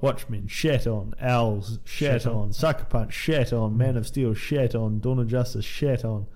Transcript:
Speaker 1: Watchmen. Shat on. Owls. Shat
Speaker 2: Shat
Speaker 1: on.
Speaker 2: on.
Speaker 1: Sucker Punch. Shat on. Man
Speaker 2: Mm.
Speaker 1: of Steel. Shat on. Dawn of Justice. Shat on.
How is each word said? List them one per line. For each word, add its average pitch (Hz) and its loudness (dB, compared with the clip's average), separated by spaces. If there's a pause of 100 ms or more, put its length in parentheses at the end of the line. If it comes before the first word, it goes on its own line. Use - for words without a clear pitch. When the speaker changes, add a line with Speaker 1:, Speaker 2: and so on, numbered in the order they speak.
Speaker 1:
Watchmen. 110 -2
Shat 143 0
on. 107 -2
Owls. 113 0
Shat 135 0
Speaker 2:
Shat 123 0
Speaker 1:
on. 113 2
Speaker 2:
on. 104 2
Speaker 1:
Sucker 151 0
Punch. 113 0
Shat 139 0
on. 110 2
Man 127 4
Speaker 2:
Mm. 120 0
Speaker 1:
of 107 -2
Steel. 120 0
Shat 127 0
on. 107 0
Dawn 127 0
of 117 0
Justice. 117 0
Shat 127 0
on. 107 -4